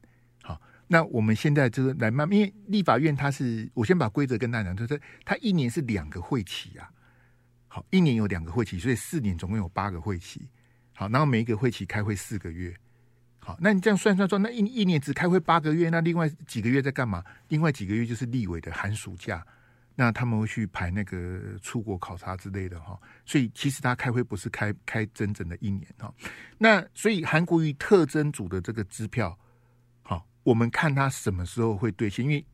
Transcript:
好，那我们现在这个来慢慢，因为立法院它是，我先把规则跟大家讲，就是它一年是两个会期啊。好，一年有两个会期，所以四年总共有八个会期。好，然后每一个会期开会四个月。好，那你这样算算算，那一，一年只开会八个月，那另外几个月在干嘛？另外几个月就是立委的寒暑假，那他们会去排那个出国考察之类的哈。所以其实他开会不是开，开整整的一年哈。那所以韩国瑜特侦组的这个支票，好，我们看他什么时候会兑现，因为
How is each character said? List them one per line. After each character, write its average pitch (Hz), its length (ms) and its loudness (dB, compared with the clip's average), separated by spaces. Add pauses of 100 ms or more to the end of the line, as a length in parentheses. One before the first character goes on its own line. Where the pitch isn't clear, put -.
(420)
好， - 180 -12 (280)
那 165 160 6
我 123 160 0
们 107 160 4
现 147 180 2
在 135 160 6
这 135 100 -2
个 131 200 2
来 110 100 2
慢 151 180 0
慢， 202 80 4
因 214 60 6
为 202 100 0 (140)
立 202 160 0
法 123 160 4
院 151 160 2
它 139 160 0
是， 117 420 -4
我 117 120 0
先 185 120 4
把 135 120 2
规 143 180 0
则 127 100 -2
跟 117 140 -2
大 113 140 -2
家 - 0 -
讲， 90 120 -4
就 117 80 -4
是 143 160 -4 (240)
它 196 120 0
一 208 160 -2
年 139 180 2
是 170 120 -4
两 95 280 -2
个 90 100 -10
会 117 220 -2
期 - 340 -12
啊。 - 140 -18 (760)
好， - 220 -14
一 190 100 4
年 143 160 6
有 107 100 2
两 90 160 -2
个 82 80 -10
会 113 140 0
期， 92 160 -6
所 117 100 0
以 120 60 2
四 - 240 -4
年 98 180 -2
总 90 100 -8
共 107 80 -2
有 98 120 -2
八 95 240 -4
个 85 80 -8
会 92 180 -6
期。 - 300 -16 (440)
好， 98 160 -6
然 123 120 2
后 156 60 4
每 127 120 2
一 117 60 0
个 113 120 0
会 123 140 2
期 101 160 -8
开 107 160 -4
会 107 140 -2
四 - 200 -8
个 92 140 -8
月。 87 240 -10 (640)
好， - 220 -14
那 196 120 4
你 190 80 4
这 185 80 4
样 208 80 6
算 202 200 4
算 190 120 4
算， 196 140 2
那 226 80 0
一， 240 80 -8
一 220 260 2
年 175 160 4
只 143 120 -6
开 175 160 0
会 185 100 6
八 165 220 4
个 151 120 0
月， 170 160 2
那 165 120 2
另 165 160 2
外 165 120 2 (200)
几 120 120 -4
个 104 80 0
月 135 140 4
在 139 80 0
干 135 160 -2
嘛？ 90 160 -4 (240)
另 151 140 0
外 165 100 4
几 104 160 -4
个 101 80 0
月 117 100 2
就 117 80 -4
是 120 140 -4
立 117 220 -2
委 85 120 -4
的 - 120 -10
寒 98 200 -4
暑 98 220 -8
假， 92 320 -8 (480)
那 123 160 4
他 120 140 -2
们 113 160 2
会 110 60 0
去 110 200 -4
排 90 240 -6
那 101 140 -2
个 90 360 -8 (220)
出 - 180 -6
国 104 160 -6
考 90 200 -10
察 92 200 -10
之 98 140 -12
类 95 180 -6
的 87 120 -12
哈。 92 180 -14 (260)
所 - 160 2
以 117 140 2
其 - 160 -2
实 135 100 -8
他 123 140 2
开 123 160 -4
会 120 120 0
不 110 140 -4
是 - 120 -8
开， - 260 -4 (100)
开 107 300 -4
整 104 180 -2
整 92 160 -6
的 87 100 -8
一 101 120 -4
年 95 160 -4 (120)
哈。 104 140 -14 (460)
那 214 340 6
所 - 160 -2
以 185 160 0
韩 160 200 2
国 170 180 2
瑜 151 120 0
特 180 300 6
侦 147 280 0
组 95 160 -8
的 92 120 -4
这 101 120 -8
个 107 120 -4
支 110 220 -8
票， 98 320 -4 (640)
好， - 240 -8 (160)
我 135 100 4
们 117 160 4
看 151 240 0
他 135 160 2
什 - 240 -4
么 90 140 -4
时 117 160 -4
候 113 140 0
会 107 160 -2
兑 104 180 -2
现， 120 140 -4
因 143 60 0
为 143 240 -2